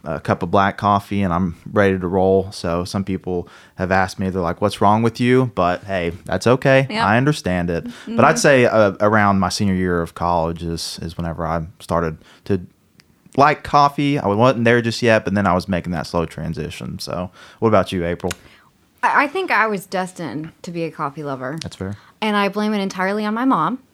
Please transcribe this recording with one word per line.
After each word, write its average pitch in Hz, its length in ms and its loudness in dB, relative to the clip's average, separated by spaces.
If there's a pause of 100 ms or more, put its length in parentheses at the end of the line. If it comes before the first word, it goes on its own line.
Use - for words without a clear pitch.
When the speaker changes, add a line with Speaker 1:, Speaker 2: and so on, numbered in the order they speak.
Speaker 1:
uh, 76 160 -6
cup - 240 -2
of 87 80 -6
black 98 280 2
coffee 101 440 0
and 92 80 0
I'm 85 260 -2 (160)
ready 98 260 2
to 90 100 -4
roll. 95 440 2
So 87 340 -4
some 98 180 -4
people 90 440 -6 (260)
have 92 180 -2
asked 95 260 0
me, 95 120 -2
they're 92 100 -4
like, 85 220 -4
"What's 104 180 -2
wrong 107 220 4
with 117 180 -2
you?" 127 340 2
But 90 300 0
hey, 90 280 -4 (120)
that's 92 220 -4
okay. 135 440 4
Speaker 2:
Yep. 107 140 -2
Speaker 1:
I 104 140 2
understand 90 520 0
it. 85 140 -4
But - 80 -12 (140)
Speaker 2:
Mm-hmm. 214 180 -2
Speaker 1:
I'd 156 140 4
say, 135 260 6
uh, 107 360 4
around 104 400 4
my 92 100 2
senior 98 240 0
year 90 260 0
of 82 140 -6
college 85 480 -2
is, 82 400 -8
is 82 160 -10
whenever 85 280 -6
I 82 200 -4 (140)
started 82 360 -2 (300)
to 95 160 -2 (760)
like 143 260 4
coffee. 143 560 2
I - 80 -4
wasn't 117 380 4
there 120 160 4
just 113 220 -2
yet, 110 220 4
but 98 100 -2
then 101 120 2
I 87 80 4
was 90 140 -2
making 87 240 -4
that 78 140 -4
slow 85 180 -2
transition. 78 720 -8
So - 320 -8 (280)
what 113 100 2
about 98 240 4
you, 90 140 -2
April? 90 260 -4 (680)
Speaker 2:
I, 226 220 2
I 285 40 -4
think 370 220 -6
I 220 160 2
was 208 180 -4
destined 160 680 -8 (120)
to - 80 -12
be 170 140 -6
a 156 60 -6
coffee 147 320 -8
lover. 135 400 -8
Speaker 1:
That's - 140 -12
fair. 98 200 -8 (260)
Speaker 2:
And 214 160 -2
I 202 100 0
blame 208 240 -2
it 208 80 -2
entirely 196 460 -4
on 214 80 -2
my 240 100 -2
mom 208 380 0 (120)